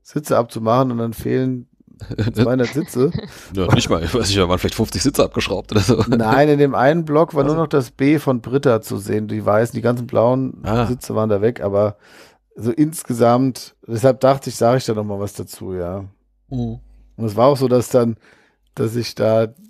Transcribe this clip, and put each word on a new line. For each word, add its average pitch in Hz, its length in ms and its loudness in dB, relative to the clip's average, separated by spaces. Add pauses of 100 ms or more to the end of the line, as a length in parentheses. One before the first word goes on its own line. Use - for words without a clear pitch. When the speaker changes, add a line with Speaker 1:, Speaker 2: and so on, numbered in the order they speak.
Speaker 1:
Sitze 143 360 -4
abzumachen 120 540 0
und 117 60 -4
dann 117 160 -4
fehlen 127 560 -4 (300)
Speaker 2:
<laughs> - 340 -4
Speaker 1:
zweihundert 123 400 0
Sitze. 147 380 0 (420)
Speaker 2:
Ja, 90 200 2
nicht - 160 0
mal, 85 140 0
ich 82 100 -6
weiß 110 140 -2
nicht, 98 100 0
da 90 120 2
waren 90 100 0
vielleicht - 160 -4
fünfzig 104 280 -4
Sitze 135 200 2
abgeschraubt - 480 -4
oder 104 100 2
so. 107 280 2
Speaker 1:
Nein, 123 400 2
in 143 100 2
dem 139 160 2
einen 151 300 2
Block 156 300 0
war 139 80 2
nur 143 80 0
Speaker 2:
Also 160 100 0
Speaker 1:
noch 156 80 -2
das 135 220 0
B 143 280 2
von 123 220 0
Britta 120 400 0
zu 110 160 -8
sehen, 104 320 -4
die 107 160 -6
weißen, 110 300 2
die 113 60 -4
ganzen 120 260 -2
blauen 127 560 0
Speaker 2:
Ah. 113 240 0
Speaker 1:
Sitze 123 280 -6
waren 110 140 0
da 101 120 0
weg, 120 200 -2
aber 101 340 0 (600)
so 117 160 -4
insgesamt, 123 1040 0 (120)
deshalb 117 320 2
dachte 131 300 2
ich, - 80 -12
sag 117 200 4
ich 127 80 -4
da 120 80 -2
noch 107 120 -4
mal 101 140 -6
was 101 140 -6
dazu, 95 400 -12
ja. 90 280 -6 (480)
Speaker 2:
Mhm. 120 300 -6 (360)
Speaker 1:
Und 113 100 -6
es 104 120 -4
war 120 100 6
auch 147 80 6
so, 127 140 0
dass 123 200 2
dann, 117 280 2 (580)
dass 117 220 -4
ich - 180 -6
da 110 380 2 (160)